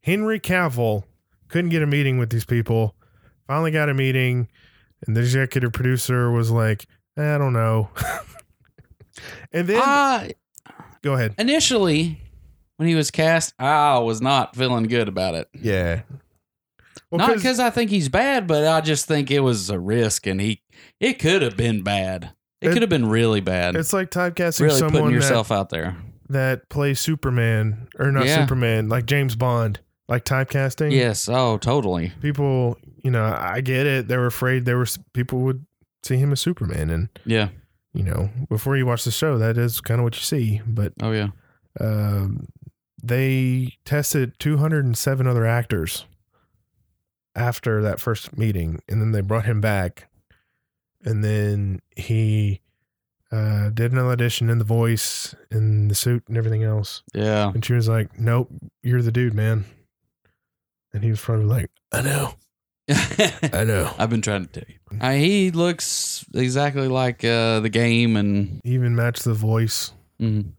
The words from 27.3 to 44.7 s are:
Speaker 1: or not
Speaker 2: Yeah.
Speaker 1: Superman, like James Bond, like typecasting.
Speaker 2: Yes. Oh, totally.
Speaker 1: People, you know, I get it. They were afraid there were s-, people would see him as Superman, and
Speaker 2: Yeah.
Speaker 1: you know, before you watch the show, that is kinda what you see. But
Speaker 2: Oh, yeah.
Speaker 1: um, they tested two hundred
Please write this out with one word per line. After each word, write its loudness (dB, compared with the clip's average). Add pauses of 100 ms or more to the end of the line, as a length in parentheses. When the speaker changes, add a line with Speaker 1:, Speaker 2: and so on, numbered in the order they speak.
Speaker 1:
or 2
not 2
Speaker 2:
Yeah. 4
Speaker 1:
Superman, 2
like 0
James 0
Bond, 0 (280)
like 0
typecasting. 0
Speaker 2:
Yes. 2
Oh, 2
totally. 0
Speaker 1:
People, 0 (260)
you -2
know, 2 (140)
I -4
get 0
it. 0
They 0
were 2
afraid 0
there 2
were 2
s-, -4 (160)
people -2
would -2 (380)
see -2
him 2
as -2
Superman, -2
and -2 (160)
Speaker 2:
Yeah. 0 (440)
Speaker 1:
you -2
know, -2 (200)
before -2
you 0
watch -2
the 0
show, 0
that 2
is 0
kinda 0
what 0
you -10
see. 0
But -2
Speaker 2:
Oh, -2
yeah. -2 (520)
Speaker 1:
um, -2 (540)
they 0
tested -2
two 0
hundred 2